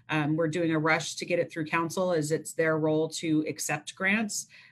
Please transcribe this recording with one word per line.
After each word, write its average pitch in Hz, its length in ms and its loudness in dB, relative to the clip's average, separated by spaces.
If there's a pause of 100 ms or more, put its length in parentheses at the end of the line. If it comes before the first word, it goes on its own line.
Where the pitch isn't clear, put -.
um, 151 260 0
we're 160 140 2
doing 165 240 0
a 160 60 2
rush 156 380 0
to 180 100 -8
get 175 120 2
it - 140 -2
through 156 140 -4
council 170 460 0
as 156 200 0
it's 156 220 -4
their 160 240 2
role 156 320 2
to 156 360 0
accept - 480 -6
grants. 208 520 -2 (260)